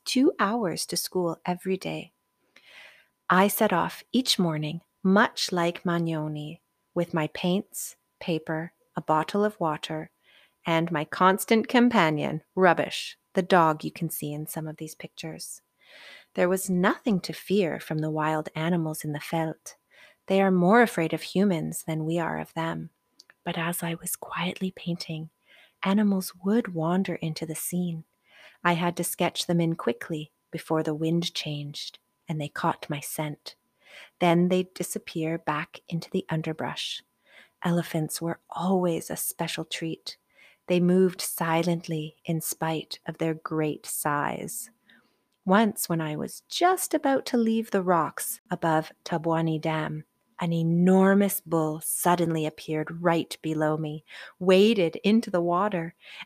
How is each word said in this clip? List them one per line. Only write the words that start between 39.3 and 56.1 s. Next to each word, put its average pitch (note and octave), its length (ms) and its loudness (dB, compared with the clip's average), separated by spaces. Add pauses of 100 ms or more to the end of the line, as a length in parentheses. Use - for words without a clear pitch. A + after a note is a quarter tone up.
treat. - 520 -8 (500)
They F3+ 120 4
moved F3+ 400 4
silently E3 1040 -2
in D#3+ 160 -2
spite - 680 -6
of D#3+ 120 -8
their E3 160 0
great D#3 520 -2
size. - 840 -4 (720)
Once, G3+ 460 2
when E3 100 0
I D3+ 160 -4
was - 320 -10
just - 460 0
about C4+ 320 0
to - 120 0
leave A3+ 340 0
the G3 100 2
rocks E3+ 580 0 (120)
above D#3+ 420 0 (100)
Tabwani D#3+ 560 0
Dam, D#3 460 -4 (340)
an E3+ 140 0
enormous F#3 840 4
bull D#3+ 420 -2
suddenly E3 640 0
appeared D#3 560 -6
right E3+ 400 0
below D#3 340 0
me, D3+ 260 -6 (360)
waded F#3+ 640 6
into A3 260 4
the F3+ 120 2
water, F3 520 0 (320)